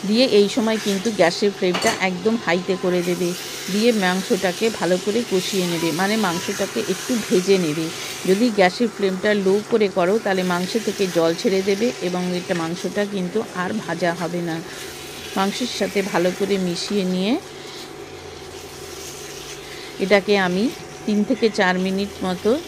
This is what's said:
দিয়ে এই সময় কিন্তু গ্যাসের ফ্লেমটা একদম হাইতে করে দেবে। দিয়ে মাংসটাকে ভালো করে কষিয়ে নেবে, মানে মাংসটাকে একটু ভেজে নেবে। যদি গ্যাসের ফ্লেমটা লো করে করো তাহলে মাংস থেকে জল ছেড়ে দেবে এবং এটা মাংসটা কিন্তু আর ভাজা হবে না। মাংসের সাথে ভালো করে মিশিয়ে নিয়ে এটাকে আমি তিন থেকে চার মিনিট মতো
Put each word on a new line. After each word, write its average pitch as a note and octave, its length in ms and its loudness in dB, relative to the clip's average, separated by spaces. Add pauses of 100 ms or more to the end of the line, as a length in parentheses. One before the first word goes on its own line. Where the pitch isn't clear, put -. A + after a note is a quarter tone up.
দিয়ে A3 280 4
এই G3+ 180 6
সময় A3 300 0
কিন্তু G3 320 0
গ্যাসের F#3 400 2
ফ্লেমটা F#3+ 400 0 (100)
একদম F#3 400 0
হাইতে F3+ 340 0
করে F3+ 260 0
দেবে। F3 280 0 (400)
দিয়ে G#3 240 4
মাংসটাকে F#3 760 0
ভালো F3+ 280 2
করে G#3 260 0
কষিয়ে F#3 440 0
নেবে, E3 240 0
মানে F#3+ 260 0
মাংসটাকে G3 640 -2 (100)
একটু F#3+ 220 -2 (100)
ভেজে G3 360 4
নেবে। D#3+ 280 0 (400)
যদি G3 240 4
গ্যাসের G3+ 400 4
ফ্লেমটা G3 440 0
লো F#3+ 200 4 (160)
করে G#3+ 200 4
করো F3+ 300 2
তাহলে F#3+ 240 0
মাংস F3+ 280 0 (120)
থেকে G3+ 240 0
জল E3 280 4
ছেড়ে F#3+ 260 2
দেবে G3 260 2 (140)
এবং F3+ 200 -2 (120)
এটা F3+ 200 -2
মাংসটা F3 520 -2
কিন্তু G3 340 -2 (160)
আর F3+ 180 -2
ভাজা E3+ 400 -2
হবে E3+ 280 -4
না। E3 140 -4 (800)
মাংসের G#3 420 0
সাথে G3 240 0
ভালো F#3 300 2
করে G3 260 0
মিশিয়ে F#3 480 -2
নিয়ে F#3 280 0 (2750)
এটাকে G3 380 4
আমি F#3 260 2 (380)
তিন G#3+ 220 0
থেকে A3+ 260 0
চার F#3 300 2
মিনিট F#3+ 320 -2 (120)
মতো F#3 280 0 (160)